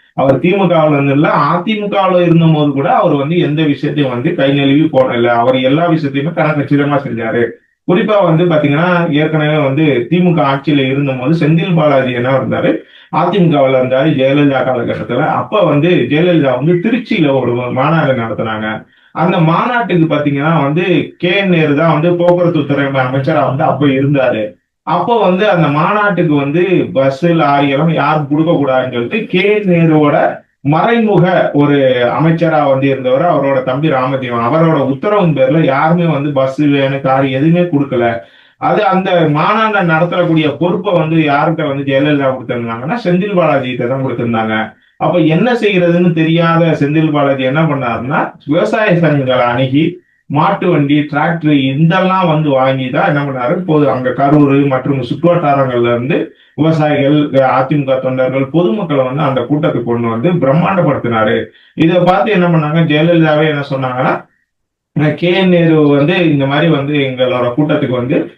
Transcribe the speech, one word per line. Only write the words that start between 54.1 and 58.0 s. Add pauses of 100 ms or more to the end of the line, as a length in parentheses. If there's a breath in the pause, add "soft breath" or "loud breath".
கரூர்
மற்றும்
சுற்றுவட்டாரங்கள்ல
இருந்து (380 soft breath)
விவசாயிகள், (140)
அ,
அதிமுக